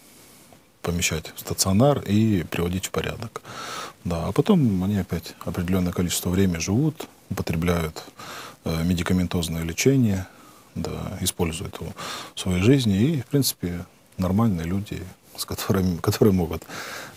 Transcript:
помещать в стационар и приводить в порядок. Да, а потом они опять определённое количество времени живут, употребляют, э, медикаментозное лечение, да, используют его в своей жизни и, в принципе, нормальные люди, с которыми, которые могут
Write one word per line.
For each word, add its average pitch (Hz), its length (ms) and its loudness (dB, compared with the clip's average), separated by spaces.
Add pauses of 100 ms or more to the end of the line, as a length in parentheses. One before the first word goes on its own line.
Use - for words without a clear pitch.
(840)
помещать 85 540 -2
в - 40 -16
стационар 104 600 4
и 104 440 2
приводить 87 420 -2
в - 40 -6
порядок. - 520 -6 (600)
Да, 82 240 -2
а 98 40 -4
потом 131 500 4
они 104 160 2
опять 85 360 -4 (100)
определённое 90 480 0
количество 90 380 -2
времени 90 280 2
живут, 131 480 0 (240)
употребляют, 87 720 -2 (600)
э, 82 200 -2
медикаментозное 87 800 0
лечение, 101 640 2 (480)
да, 80 460 -6
используют 85 600 -4
его 82 120 -10 (420)
в - 60 -10
своей 90 220 0
жизни 117 360 6
и, 143 220 4
в - 60 -8
принципе, 90 580 -2 (320)
нормальные 95 500 2
люди, 92 360 -4 (340)
с - 80 -6
которыми, 92 540 0
которые 101 340 4
могут 82 300 0 (540)